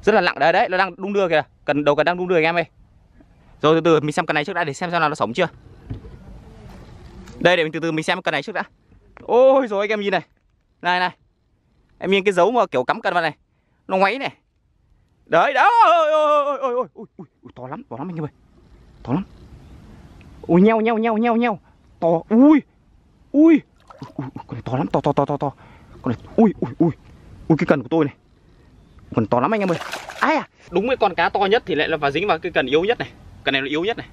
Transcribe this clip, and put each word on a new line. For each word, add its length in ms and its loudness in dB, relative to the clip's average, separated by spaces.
Rất 120 2
là 60 6
nặng 180 -2
đấy, 140 4
đấy, 160 2
nó 100 -4
đang 180 -2
đung 160 -8
đưa 160 0
kìa. 140 2
Cần, 200 -2
đầu 120 2
cần 100 0
đang 100 -2
đung 120 -6
đưa 80 2
anh 80 2
em 120 0
ơi. 80 -2
Rồi 120 4
từ 60 2
từ 200 4
mình 120 -4
xem 140 -2
cần 80 -4
này 100 -2
trước 80 -8
đã 120 -2
để 80 -8
xem 180 -6
xem 100 -2
là 80 2
nó 60 -2
sống 180 -4
chưa. 140 0
Đây, 180 4
để 60 0
mình 100 -4
từ 80 -8
từ 120 -4
mình 100 -4
xem 200 -4
cần 100 -4
này 100 -4
trước 100 -12
đã. 100 -8
Ôi 460 4
rồi 180 -2
anh 60 -4
em 100 -4
nhìn 100 -4
này. 120 -2
Này 180 0
này. 100 -2
Em 120 -6
nhìn 140 -2
cái 80 0
dấu 180 2
mà 160 0
kiểu 180 -2
cắm 160 -4
cần 140 -4
vào 80 0
này. 120 -4
Nó 80 -2
ngoáy 220 0
này. 140 -8
Đấy, 260 2
đó. 180 4
Ôi, 280 4
ôi, 340 2
ôi, 140 -4
ôi, 140 -4
ôi, 200 -2
ôi, 320 -18
ôi, 120 -20
to 120 -14
lắm, 220 -12
to 80 -12
lắm 140 -8
anh 60 -10
em 80 -6
ơi. 60 -8
To 100 -4
lắm. 120 -2
Ui, 200 4
nheo, 180 6
nheo, 180 0
nheo, 180 -2
nheo, 200 0
nheo. 220 0
To, 80 0
ui. 0 -
Ui. 340 6
Ui, 280 6
ui, 120 -8
con 60 -14
này 120 -12
to 120 -4
lắm, 100 -2
to, 140 0
to, 120 0
to, 120 0
to, 120 -4
to. 160 -6
Con 120 -4
này, 220 -18
ui, 240 4
ui, 180 -6
ui. 120 2
Ui, 100 2
cái 80 -4
cần 160 0
của 60 -14
tôi 160 0
này. 100 -6
Con 100 -2
to 140 0
lắm 140 0
anh 60 -2
em 120 -2
ơi. 60 -4
Ai 160 2
à? 120 -6
Đúng 180 -2
cái 80 -2
con 180 0
cá 140 0
to 120 -4
nhất 260 0
thì 80 -4
lại 140 -2
là 80 -2
vào 140 -2
dính 160 -4
vào 120 0
cái 140 -8
cần 140 0
yếu 180 0
nhất 140 -2
này. 100 -8
Cần 80 -2
này 100 -2
nó 60 -6
yếu 160 -4
nhất 140 -4
này. 140 -14